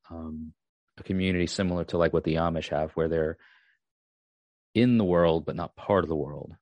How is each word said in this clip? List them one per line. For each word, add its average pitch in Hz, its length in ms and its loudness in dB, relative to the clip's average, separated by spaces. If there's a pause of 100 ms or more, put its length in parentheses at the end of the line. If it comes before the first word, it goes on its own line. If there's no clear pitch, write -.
(100)
um, 80 420 -12 (460)
a - 40 -18
community 92 440 0
similar 90 380 -2
to, 87 140 -4
like, 82 140 2
what 80 120 0
the 80 120 0
Amish 82 320 -2
have, 78 240 -2
where 80 160 -2
they're 80 280 -2 (1400)
in 120 220 6
the 107 80 4
world, 85 400 4
but 78 120 -6
not 85 200 -8
part 95 280 2
of 76 40 -8
the 80 80 -2
world, 71 460 -8